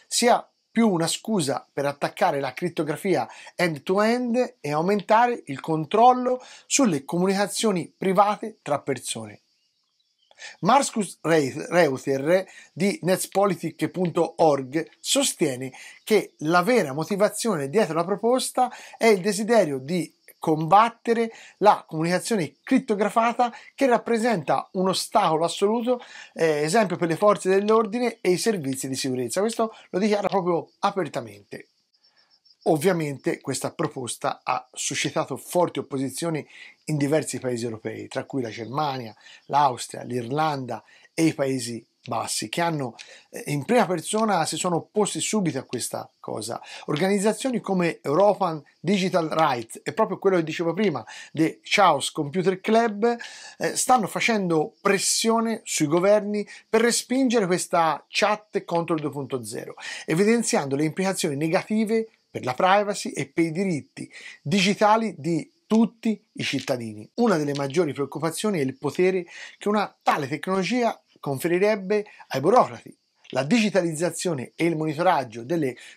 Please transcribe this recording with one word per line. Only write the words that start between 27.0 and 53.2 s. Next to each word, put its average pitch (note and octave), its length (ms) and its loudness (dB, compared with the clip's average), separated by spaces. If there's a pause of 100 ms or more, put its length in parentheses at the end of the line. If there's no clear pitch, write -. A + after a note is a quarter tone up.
le D#3+ 80 0
forze G3+ 320 2
dell'ordine A3 720 2
e F3+ 100 0
i F3+ 80 4
servizi C3+ 480 -2
di C3+ 80 -4
sicurezza. B2+ 460 -4
Questo A3+ 340 -2 (160)
lo F3+ 80 -2
dichiara G3+ 300 0
proprio F3 500 -2
apertamente. C3+ 880 -6 (1000)
Ovviamente D#3+ 760 0
questa C3 320 -6
proposta C3+ 720 -6
ha - 280 -4
suscitato C#3+ 640 -4
forti E3+ 420 -2
opposizioni C#3 680 -6 (380)
in D#3 140 -2
diversi C#3 400 0
paesi B2 260 -4
europei, A2 440 -8
tra B2+ 160 -6
cui C3+ 180 -6
la A2+ 80 -6
Germania, A#2+ 640 -6 (320)
l'Austria, C#3 560 0
l'Irlanda B2 800 -4 (300)
e E3 100 2
i D#3 100 4
Paesi B2+ 500 -4 (200)
Bassi, - 440 -6
che - 120 -4
hanno, D3+ 340 -2 (360)
eh, - 160 -12
in D3 180 -2
prima A3 220 4
persona F#3 580 0
si D#3 120 -6
sono E3+ 200 -2
opposti F#3 440 -2
subito D#3+ 380 -2
a A#2+ 40 -8
questa - 560 -8
cosa. A2+ 420 -8 (260)
Organizzazioni G#3 720 0
come F3+ 420 0
European F3+ 600 2 (180)
Digital F3+ 500 0
Rights C#3 520 0
e - 120 -8
proprio F#3+ 240 -2
quello F#3+ 180 2
che E3 80 2
dicevo E3 300 -4
prima, E3+ 300 0 (280)
The D#3 300 0
Chaos E3 480 4
Computer F3 500 -2
Club, A3+ 560 2 (420)